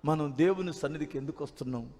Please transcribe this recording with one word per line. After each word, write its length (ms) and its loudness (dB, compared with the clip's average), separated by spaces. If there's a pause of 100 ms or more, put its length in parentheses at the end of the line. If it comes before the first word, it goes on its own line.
మనం 320 2
దేవుని 380 4
సన్నిధికి 440 -4
ఎందుకు 260 -6
వస్తున్నాం? 560 -6